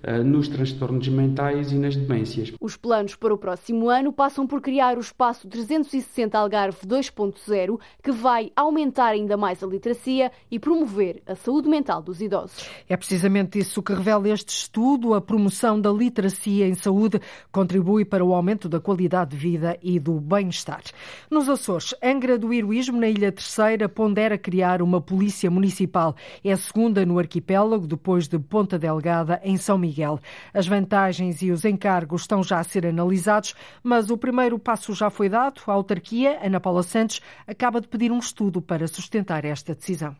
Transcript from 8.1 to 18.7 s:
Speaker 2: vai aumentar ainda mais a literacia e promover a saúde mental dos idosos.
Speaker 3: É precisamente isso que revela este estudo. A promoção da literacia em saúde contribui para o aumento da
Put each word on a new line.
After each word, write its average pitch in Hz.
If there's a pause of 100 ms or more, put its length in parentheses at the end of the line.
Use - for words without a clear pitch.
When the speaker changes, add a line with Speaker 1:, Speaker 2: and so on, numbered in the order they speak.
Speaker 2:
vai 233
aumentar 294
ainda 208
mais 196
a 190
literacia 240 (200)
e 233
promover 214
a 185
saúde 277
mental 269
dos 180
idosos. 196 (180)
Speaker 3:
É 180
precisamente 190
isso 196
que 202
revela 202
este 214
estudo. 233
A 196
promoção 214
da 202
literacia 202
em 185
saúde 202 (320)
contribui 190
para 196
o 180
aumento 180
da 151